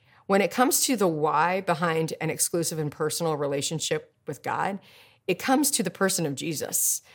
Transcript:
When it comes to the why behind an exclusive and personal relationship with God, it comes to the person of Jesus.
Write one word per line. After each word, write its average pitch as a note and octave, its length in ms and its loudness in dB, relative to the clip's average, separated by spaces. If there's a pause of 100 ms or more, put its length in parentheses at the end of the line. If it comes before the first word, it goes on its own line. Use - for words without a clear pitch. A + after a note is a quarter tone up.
(260)
When G3 160 4
it F#3 80 0
comes B3+ 340 2
to C4 120 2
the F#3+ 120 4
why D#3 540 2
behind D#3+ 580 0
an D#3 80 -2
exclusive E3 500 0
and D3+ 140 -2
personal D#3 460 -2
relationship D3 760 -2 (140)
with D3 160 -10
God, D#3 380 -2 (460)
it F#3 120 0
comes C4+ 320 2
to - 120 0
the F3+ 80 -4
person F#3 360 0
of C#3+ 80 -4
Jesus. - 680 -4 (140)